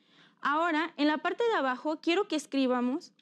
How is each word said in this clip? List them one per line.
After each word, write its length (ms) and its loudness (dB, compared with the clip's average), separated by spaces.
Ahora, 560 0
en 100 2
la 120 2
parte 260 -2
de 100 2
abajo, 460 -2
quiero 280 0
que 80 -2
escribamos 840 -2